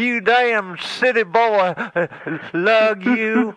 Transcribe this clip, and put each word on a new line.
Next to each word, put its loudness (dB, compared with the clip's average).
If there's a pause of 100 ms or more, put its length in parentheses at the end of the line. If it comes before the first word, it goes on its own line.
You -2
damn 0
city -2
boy, 2
uh, -4 (460)
lug 2
you. 0